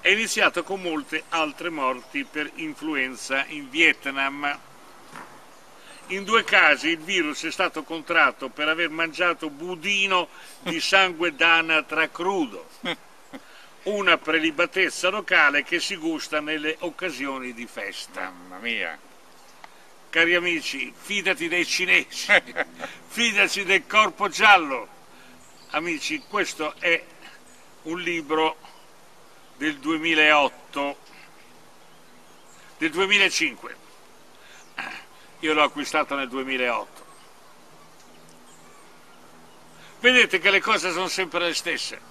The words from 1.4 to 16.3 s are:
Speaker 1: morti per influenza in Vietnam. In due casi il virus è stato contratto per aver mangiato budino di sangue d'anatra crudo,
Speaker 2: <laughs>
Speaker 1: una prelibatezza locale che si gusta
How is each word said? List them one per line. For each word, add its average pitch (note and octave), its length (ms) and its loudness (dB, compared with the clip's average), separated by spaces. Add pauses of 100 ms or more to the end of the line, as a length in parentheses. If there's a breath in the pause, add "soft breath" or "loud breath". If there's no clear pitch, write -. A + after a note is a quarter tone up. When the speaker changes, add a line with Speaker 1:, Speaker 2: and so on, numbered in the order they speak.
Speaker 1:
morti C3+ 540 -4
per D3 320 -8
influenza C#3 880 -6
in D3 240 -12
Vietnam. C#3+ 880 0 (1500 loud breath)
In G3 160 -6
due G#3+ 200 4
casi D3+ 440 4
il E3 100 0
virus D#3 460 -2
è D#3+ 80 -6
stato D#3+ 320 -2
contratto D3+ 680 0
per D3+ 180 -4
aver D#3+ 220 0
mangiato E3 600 -4
budino F3+ 760 -2 (320 loud breath)
di E3 200 -4
sangue F3 540 2
d'anatra D#3+ 760 2
crudo, D#3+ 600 -4 (120)
Speaker 2:
<laughs> F3 160 -6 (840 loud breath)
Speaker 1:
una F#3+ 340 2
prelibatezza D#3+ 920 0
locale D#3 520 4
che E3+ 180 -4
si G3 160 -4
gusta D#3 440 -4